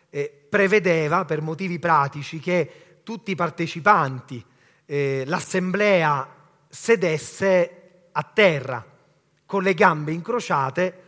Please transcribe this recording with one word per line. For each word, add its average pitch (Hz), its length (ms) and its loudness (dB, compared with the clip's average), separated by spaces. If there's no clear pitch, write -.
eh, - 380 -8
prevedeva 180 760 2
per 151 160 -4
motivi 170 380 -6
pratici 147 600 0
che 170 640 -4
tutti 214 300 -10
i 165 40 -2
partecipanti, 156 1080 -2
eh, 139 420 -2
l'assemblea 180 1000 0
sedesse 180 1400 0
a 151 100 -2
terra, 143 640 0
con 190 160 -2
le 190 120 2
gambe 160 380 2
incrociate 175 960 -2